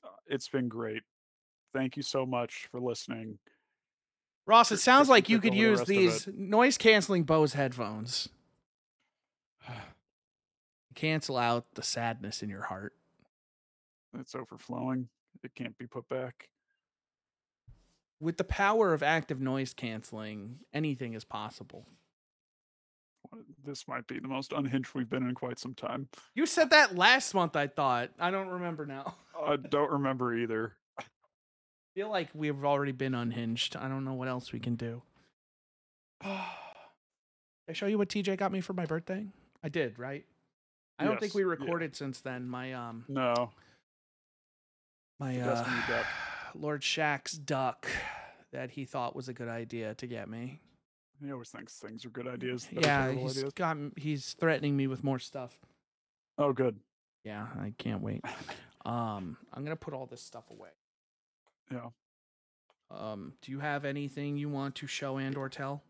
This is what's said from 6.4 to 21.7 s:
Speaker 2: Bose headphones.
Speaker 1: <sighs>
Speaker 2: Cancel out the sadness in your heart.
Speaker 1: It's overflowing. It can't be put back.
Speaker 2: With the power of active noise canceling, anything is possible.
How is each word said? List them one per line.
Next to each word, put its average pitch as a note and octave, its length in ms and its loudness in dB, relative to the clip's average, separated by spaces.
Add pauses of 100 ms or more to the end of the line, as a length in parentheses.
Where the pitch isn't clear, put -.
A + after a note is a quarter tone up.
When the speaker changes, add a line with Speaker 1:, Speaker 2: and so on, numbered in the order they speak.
Speaker 2:
Bose D3+ 300 6
headphones. A#2+ 760 -2 (1400)
Speaker 1:
<sighs> - 20 -16 (1300)
Speaker 2:
Cancel D#3 420 0
out A#2+ 360 4
the - 100 -8
sadness A2+ 580 -2
in G#2+ 80 -6
your G2 140 -8
heart. F#2+ 300 -6 (1200)
Speaker 1:
It's C3 180 -12
overflowing. B2 760 -6 (340)
It C3 120 -14
can't A#2 220 -8
be A#2+ 100 -12
put B2 200 -10
back. C3 420 -6 (1700)
Speaker 2:
With E3 160 -2
the F3+ 80 0
power G3+ 480 4
of D3 100 0
active D3 380 2
noise C3 320 -2
canceling, G#2+ 880 -8 (140)
anything C3+ 400 -2
is A2 120 -10
possible. - 600 -12 (1800)